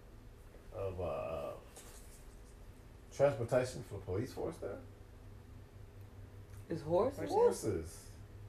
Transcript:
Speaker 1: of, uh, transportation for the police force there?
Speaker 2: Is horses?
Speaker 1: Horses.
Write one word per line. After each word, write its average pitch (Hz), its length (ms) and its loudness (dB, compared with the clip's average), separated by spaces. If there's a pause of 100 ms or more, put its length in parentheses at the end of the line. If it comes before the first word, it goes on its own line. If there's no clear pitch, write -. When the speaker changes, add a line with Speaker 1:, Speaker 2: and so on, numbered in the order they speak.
(760)
Speaker 1:
of, 95 260 -2
uh, 80 500 0 (1600)
transportation 127 720 6
for 101 60 -4
the 90 60 -4
police 104 320 0
force - 280 -2
there? - 160 -4 (1900)
Speaker 2:
Is 160 120 0
horses? 185 480 4
Speaker 1:
Horses. 104 680 6 (500)